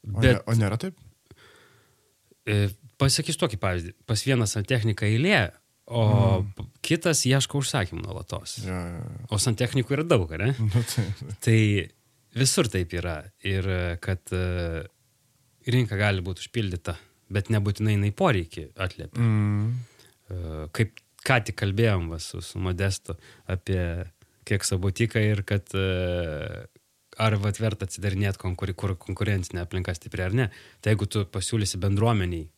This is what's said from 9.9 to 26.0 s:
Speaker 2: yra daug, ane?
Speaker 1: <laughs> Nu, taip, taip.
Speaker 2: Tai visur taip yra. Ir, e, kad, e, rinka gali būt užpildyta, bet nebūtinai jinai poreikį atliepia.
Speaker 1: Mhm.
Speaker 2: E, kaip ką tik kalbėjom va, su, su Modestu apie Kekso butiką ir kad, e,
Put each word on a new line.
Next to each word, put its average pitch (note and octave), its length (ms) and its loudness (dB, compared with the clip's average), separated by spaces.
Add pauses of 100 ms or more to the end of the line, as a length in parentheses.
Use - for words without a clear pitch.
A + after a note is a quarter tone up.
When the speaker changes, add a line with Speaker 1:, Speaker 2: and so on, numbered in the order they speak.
Speaker 2:
yra D#3 60 -2
daug, G#2+ 280 2
ane? G2 240 0
Speaker 1:
<laughs> B2 40 -12
Nu, A2+ 240 2
taip, G2+ 360 -2
taip. G#2 200 -12
Speaker 2:
Tai A2+ 200 4 (760)
visur B2+ 320 2
taip F#2 260 -2
yra. E2+ 300 -6 (200)
Ir, F#2+ 240 0
e, F2+ 300 -2
kad, F#2 240 -4 (100)
e, F2 520 -2 (800)
rinka A#2 320 2
gali G2 240 2
būt F2 220 -8
užpildyta, F2+ 540 -4 (320)
bet G2 200 -2
nebūtinai G#2+ 460 2
jinai G2+ 160 2
poreikį F2+ 640 0
atliepia. - 460 -6
Speaker 1:
Mhm. G#2+ 540 2 (560)
Speaker 2:
E, D#2+ 420 -8
kaip - 280 -2 (220)
ką B2+ 240 4
tik A2 100 -8
kalbėjom G2 560 0
va, E2 80 -8
su, F2+ 220 -10
su - 180 -10
Modestu F#2 560 -2 (280)
apie F2+ 640 -4 (360)
Kekso - 360 -2
butiką G#2 460 0
ir G#2 200 2
kad, G2+ 280 -2
e, F2+ 960 -2 (480)